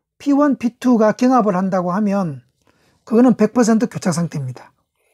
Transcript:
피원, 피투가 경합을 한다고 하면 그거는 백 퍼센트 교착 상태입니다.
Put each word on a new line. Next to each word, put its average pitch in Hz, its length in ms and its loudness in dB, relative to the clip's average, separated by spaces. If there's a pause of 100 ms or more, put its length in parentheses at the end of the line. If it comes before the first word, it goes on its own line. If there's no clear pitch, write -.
(180)
피원, 285 400 0
피투가 226 560 0
경합을 240 420 0
한다고 180 360 -2
하면 190 500 -4 (640)
그거는 233 320 4
백 214 180 0
퍼센트 226 340 0
교착 175 260 -6
상태입니다. 143 600 -8 (400)